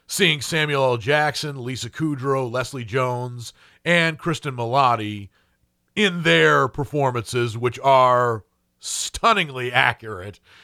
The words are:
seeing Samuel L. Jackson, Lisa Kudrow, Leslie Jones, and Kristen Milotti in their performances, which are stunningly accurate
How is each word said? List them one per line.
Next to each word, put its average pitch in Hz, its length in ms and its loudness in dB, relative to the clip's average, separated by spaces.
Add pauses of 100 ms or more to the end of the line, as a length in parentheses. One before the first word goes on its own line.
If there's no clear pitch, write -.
seeing 156 340 2
Samuel 151 440 0
L. 123 120 2
Jackson, 143 680 -2
Lisa 120 240 -8
Kudrow, 135 640 -2
Leslie 123 340 -6
Jones, 123 680 -4 (320)
and 165 340 2
Kristen 147 380 -6
Milotti 117 720 0 (680)
in 185 280 0
their 156 460 4
performances, 120 880 -2
which 120 240 -2
are 123 640 4 (340)
stunningly 143 920 -2
accurate 110 680 -2 (240)